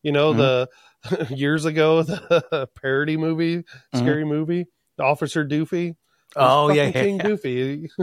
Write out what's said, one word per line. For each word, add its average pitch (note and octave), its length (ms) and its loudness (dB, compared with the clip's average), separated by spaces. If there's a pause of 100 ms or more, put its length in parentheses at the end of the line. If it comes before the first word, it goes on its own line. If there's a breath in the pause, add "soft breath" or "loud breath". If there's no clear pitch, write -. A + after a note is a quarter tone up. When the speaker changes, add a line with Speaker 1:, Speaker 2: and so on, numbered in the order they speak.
Speaker 1:
you D3+ 100 -2
know, D3 220 2
Speaker 2:
Mm-hmm. C3+ 920 -2
Speaker 1:
the C3+ 60 -8
<laughs> - 20 -8
years D3 280 -2
ago, D#3+ 380 2
<laughs> - 20 -2
the E3 640 -2 (120)
parody C#3 360 -2
movie, E3 420 -2
Speaker 2:
Mm-hmm. - 400 -8
Speaker 1:
Scary D3+ 260 0
Movie, D#3+ 420 -2 (320)
Officer D3 480 0
Doofy. D#3+ 500 -4 (400)
Speaker 2:
Oh, C#3+ 340 4
yeah, D3 160 4
Speaker 1:
Fucking - 100 -2
Speaker 2:
yeah, C3 60 2
Speaker 1:
King G3 140 2
Speaker 2:
yeah. F3 80 -2
Speaker 1:
Doofy. C#3+ 640 -4 (140)